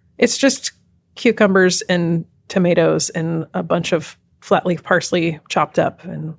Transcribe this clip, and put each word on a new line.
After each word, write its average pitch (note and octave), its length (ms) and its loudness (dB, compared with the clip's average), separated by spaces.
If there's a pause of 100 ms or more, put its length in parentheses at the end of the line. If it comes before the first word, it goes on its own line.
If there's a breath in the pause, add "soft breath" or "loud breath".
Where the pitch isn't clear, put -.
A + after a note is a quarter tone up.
(180)
It's A#3+ 180 2
just - 360 0 (420)
cucumbers F#3+ 680 2
and E3+ 420 -2 (240)
tomatoes E3 640 2
and E3 440 -4
a F#3 80 -4
bunch E3+ 300 -2
of D#3+ 240 -4 (240)
flat - 260 0
leaf F3 160 -2
parsley E3+ 560 -2 (100)
chopped D#3 300 0
up D3+ 260 -2
and D#3 260 -10
a D#3 80 -16